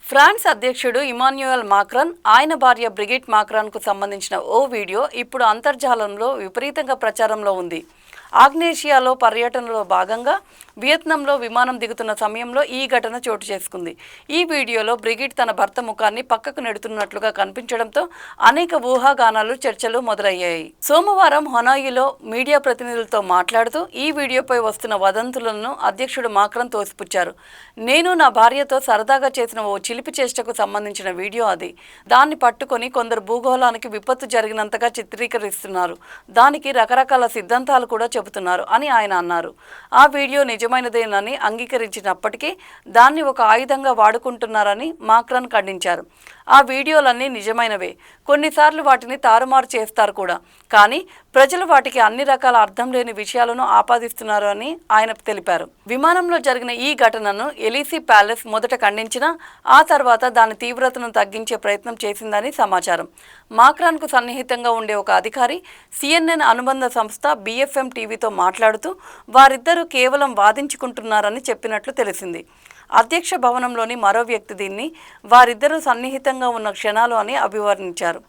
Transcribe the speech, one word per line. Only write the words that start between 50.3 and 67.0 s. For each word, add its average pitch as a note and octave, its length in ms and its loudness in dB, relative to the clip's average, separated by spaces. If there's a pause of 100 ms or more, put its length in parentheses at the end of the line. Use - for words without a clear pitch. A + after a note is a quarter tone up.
కానీ G#3+ 240 8 (360)
ప్రజలు C4+ 380 4
వాటికి C4 340 4
అన్ని A#3 260 0
రకాల B3+ 240 2
అర్థం A3+ 400 0
లేని A#3+ 160 -4 (100)
విషయాలను A#3+ 420 -2 (160)
ఆపాదిస్తున్నారు" A3 720 -2
అని A3+ 160 -10 (260)
ఆయన A3 160 2 (160)
తెలిపారు. F3+ 400 -4 (240)
విమానంలో E4+ 460 0 (100)
జరిగిన B3 220 -2
ఈ A#3+ 200 -4 (140)
ఘటనను A3 460 0 (180)
ఎలీసీ C#4 300 -4 (120)
ప్యాలెస్ G#3+ 340 4 (100)
మొదట A3 200 -2 (100)
ఖండించినా A3 460 -2 (460)
ఆ D4+ 60 10 (100)
తర్వాత B3 320 2 (140)
దాని A3 240 4
తీవ్రతను B3 480 -4 (100)
తగ్గించే A3 440 -4
ప్రయత్నం G#3 400 -4
చేసిందని G#3+ 480 -6
సమాచారం. F3+ 560 -2 (520)
మాక్రాన్కు D#4 460 4
సన్నిహితంగా B3 640 -2 (100)
ఉండే G#3+ 140 -4
ఒక G3+ 160 -4 (100)
అధికారి B3+ 420 -4 (380)
సీఎన్ఎన్ D#4+ 520 0
అనుబంధ B3+ 340 -2 (120)
సంస్థ A3 340 -2 (140)